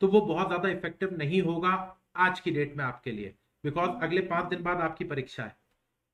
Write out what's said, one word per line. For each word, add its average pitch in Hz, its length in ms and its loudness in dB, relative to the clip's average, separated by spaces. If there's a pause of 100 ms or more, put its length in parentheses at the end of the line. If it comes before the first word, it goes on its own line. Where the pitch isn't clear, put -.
तो 190 60 8
वो 208 180 8
बहुत 165 220 0
ज्यादा 175 220 0
effective 180 480 -4
नहीं 156 240 2
होगा 170 300 2 (460)
आज 185 220 4
की 180 100 -2
date 143 260 -2
में 143 80 -4
आपके 123 280 -6
लिए, 104 220 -8 (300)
because 170 380 -2
अगले 170 240 2
पांच 175 240 -2
दिन 175 120 -4
बाद 175 180 0
आपकी 160 260 -2
परीक्षा 135 380 -6
है। 107 120 -14 (580)